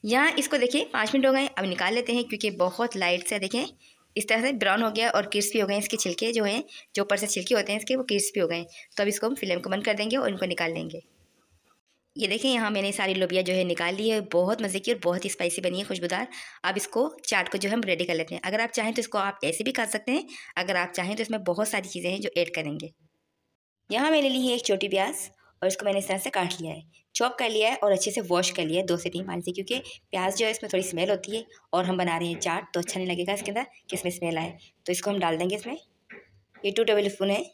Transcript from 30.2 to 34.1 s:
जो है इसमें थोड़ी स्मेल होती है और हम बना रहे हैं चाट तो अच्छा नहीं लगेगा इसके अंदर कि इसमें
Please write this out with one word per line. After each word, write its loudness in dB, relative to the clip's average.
जो 2
है 2
इसमें -6
थोड़ी 2
स्मेल 0
होती 0
है -6
और 4
हम 0
बना 2
रहे 0
हैं -4
चाट -2
तो 2
अच्छा -4
नहीं -2
लगेगा 0
इसके -4
अंदर -2
कि -6
इसमें -2